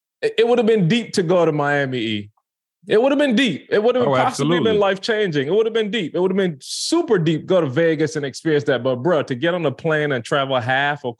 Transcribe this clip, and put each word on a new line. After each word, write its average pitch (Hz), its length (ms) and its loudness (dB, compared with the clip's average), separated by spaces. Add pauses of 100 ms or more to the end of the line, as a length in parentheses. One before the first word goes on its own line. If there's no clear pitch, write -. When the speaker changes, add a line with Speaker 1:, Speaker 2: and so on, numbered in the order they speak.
(240)
Speaker 1:
it, 147 160 -2
it 233 80 4
would 247 100 2
have 233 80 2
been 208 220 4
deep 226 260 -2
to 202 80 2
go 170 240 2
to 160 60 2
Miami, 143 480 -2
E. 107 300 -4 (560)
It 214 160 2
would 277 120 2
have 277 60 2
been 277 160 2
deep. 208 360 -2
It 196 100 2
would 240 140 2
have 247 100 2
Speaker 2:
Oh, 143 40 0
Speaker 1:
possibly 127 160 2 (320)
Speaker 2:
absolutely. 214 140 2
Speaker 1:
been 208 80 2
life-changing. 196 680 0
It 170 60 -2
would 220 120 2
have 220 80 -2
been 220 160 -2
deep. 185 260 -4
It 170 40 0
would 190 120 2
have 190 60 -2
been 180 220 -2
super 330 580 -2
deep. 160 280 0
Go 175 160 2
to 147 60 0
Vegas 156 500 0
and 143 80 -4
experience 147 400 -2
that. 147 180 0
But, 127 140 0
bro, 143 260 0
to 127 120 -6
get 165 180 -2
on 170 120 -2
a 135 60 0
plane 151 400 -2
and 123 100 -2
travel 135 380 -2
half, 135 460 -2
ac-, 120 140 -6